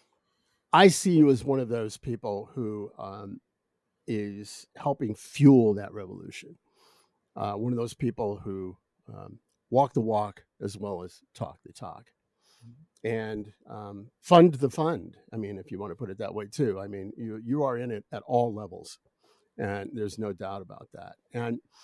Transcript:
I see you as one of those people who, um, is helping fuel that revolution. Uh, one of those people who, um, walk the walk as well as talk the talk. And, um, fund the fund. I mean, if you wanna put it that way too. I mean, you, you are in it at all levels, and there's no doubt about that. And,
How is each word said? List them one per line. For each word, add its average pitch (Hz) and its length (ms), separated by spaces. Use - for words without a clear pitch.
I 185 160
see 180 240
you 151 160
as 120 140
one 135 160
of 120 100
those 113 280
people 110 560
who, 107 460
um, 98 400
is 104 680
helping 139 400
fuel 127 600
that 101 180
revolution. 95 640
Uh, 101 180
one 113 180
of 120 60
those 117 160
people 113 440
who, 95 380
um, 101 320
walk 131 240
the 123 80
walk 104 420
as 101 160
well 95 260
as - 180
talk - 320
the - 60
talk. - 340
And, 107 480
um, 104 420
fund 175 340
the 131 140
fund. 151 480
I 113 40
mean, 101 200
if - 140
you 95 80
wanna 98 160
put 107 140
it 95 100
that 98 160
way 104 120
too. 107 320
I 98 80
mean, 101 300
you, 110 200
you 123 260
are 127 140
in 123 120
it 104 220
at 107 160
all 120 260
levels, 95 460
and 101 360
there's 107 260
no 104 140
doubt 98 280
about - 320
that. - 220
And, 120 260